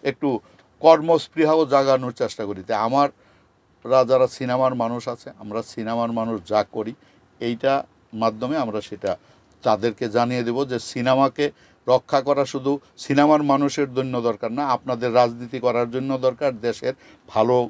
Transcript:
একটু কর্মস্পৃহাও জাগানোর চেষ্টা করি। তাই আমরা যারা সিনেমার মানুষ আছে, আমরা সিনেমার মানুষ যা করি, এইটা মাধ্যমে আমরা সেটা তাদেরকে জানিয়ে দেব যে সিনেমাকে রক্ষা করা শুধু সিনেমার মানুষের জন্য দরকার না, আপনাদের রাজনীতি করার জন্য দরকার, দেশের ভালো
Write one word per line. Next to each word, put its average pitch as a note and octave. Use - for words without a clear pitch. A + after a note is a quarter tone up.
একটু C#3
কর্মস্পৃহাও D#3+
জাগানোর C3
চেষ্টা A2+
করি। F#2+
তাই A2
আমরা -
যারা B2+
সিনেমার B2+
মানুষ A#2
আছে, -
আমরা G#2+
সিনেমার A#2
মানুষ A2+
যা G#2
করি, A2
এইটা A#2+
মাধ্যমে A2+
আমরা G#2+
সেটা G2+
তাদেরকে A2
জানিয়ে A#2+
দেব A#2+
যে B2
সিনেমাকে C3
রক্ষা C3
করা C#3
শুধু C3+
সিনেমার D3
মানুষের C#3
জন্য C3
দরকার A2+
না, C#3+
আপনাদের B2
রাজনীতি A#2+
করার A#2+
জন্য C3+
দরকার, C3
দেশের A#2+
ভালো A2+